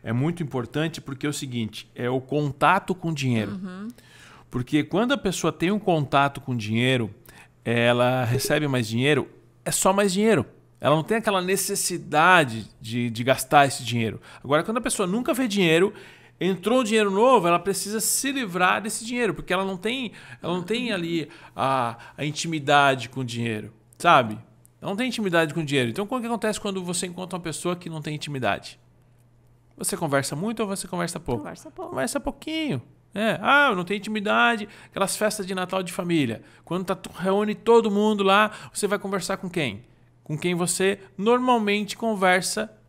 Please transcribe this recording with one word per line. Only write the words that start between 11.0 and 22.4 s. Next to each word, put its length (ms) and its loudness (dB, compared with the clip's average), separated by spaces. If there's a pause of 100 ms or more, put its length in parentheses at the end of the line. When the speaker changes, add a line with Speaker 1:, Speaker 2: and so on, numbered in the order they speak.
Speaker 1:
tem 140 -2
aquela 240 0
necessidade 1300 2 (100)
de, 300 -4
de 140 -4
gastar 440 4
esse 160 -6
dinheiro. 380 -2 (220)
Agora, 200 2
quando 140 -4
a 40 -2
pessoa 260 -2
nunca 260 -2
vê 140 0
dinheiro, 460 2 (460)
entrou 420 0
um 20 0
dinheiro 280 2
novo, 360 4
ela 120 4
precisa 400 -4
se 320 -2
livrar 500 0
desse 240 -8
dinheiro, 280 -2
porque 200 -8
ela 120 0
não 120 -4
tem, 340 -6 (300)
ela 120 -4
não 100 -4
tem 280 -4
ali 380 -4 (260)
a, 420 0 (200)
a 80 -6
intimidade 840 2